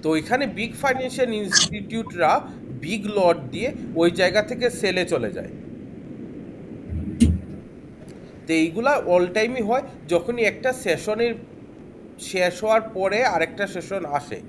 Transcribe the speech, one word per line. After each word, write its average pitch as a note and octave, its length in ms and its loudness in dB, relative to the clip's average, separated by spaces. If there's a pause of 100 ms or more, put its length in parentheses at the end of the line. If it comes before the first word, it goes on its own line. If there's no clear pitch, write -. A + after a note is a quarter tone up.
তো D#3 60 2 (120)
এখানে B3+ 240 2 (120)
বিগ A3+ 140 -4 (100)
ফাইন্যান্সিয়াল B3+ 500 0 (100)
ইনস্টিটিউটরা G3 880 0 (520)
বিগ G3 200 -4 (140)
লট F3 200 6 (160)
দিয়ে G#3 160 -2 (320)
ওই F3 80 8 (100)
জায়গা F#3 300 6
থেকে B3 160 -2 (140)
সেলে F#3 240 2 (100)
চলে A#2 240 0
যায়। F2+ 140 -8 (3000)
তো E3 60 -2 (120)
এইগুলা A3 300 2 (200)
all F3+ 120 6 (120)
টাইমই A#3 320 0
হয়, C4 140 2 (300)
যখনই A3+ 380 2
একটা - 180 -2 (140)
সেশনের G#3+ 500 0 (960)
শেষ F3+ 240 2 (100)
হওয়ার A3 200 4 (140)
পরে F#3+ 220 2 (160)
আরেকটা E3 380 0
সেশন F#3 300 -4 (140)
আসে B2 320 -4